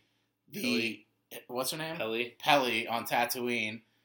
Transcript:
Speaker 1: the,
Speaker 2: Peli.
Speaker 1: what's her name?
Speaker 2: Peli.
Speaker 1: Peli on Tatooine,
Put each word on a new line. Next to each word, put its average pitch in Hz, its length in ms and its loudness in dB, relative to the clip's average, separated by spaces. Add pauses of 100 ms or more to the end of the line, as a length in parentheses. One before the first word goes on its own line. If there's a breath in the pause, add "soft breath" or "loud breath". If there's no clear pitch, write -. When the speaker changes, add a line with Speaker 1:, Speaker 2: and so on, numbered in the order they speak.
(480)
Speaker 1:
the, 104 140 -8
Speaker 2:
Peli. 117 840 -4
Speaker 1:
what's 127 240 -2
her 165 40 -6
name? 160 200 -6
Speaker 2:
Peli. 113 420 -2
Speaker 1:
Peli 123 500 4
on 113 160 -2
Tatooine, 120 800 0 (220)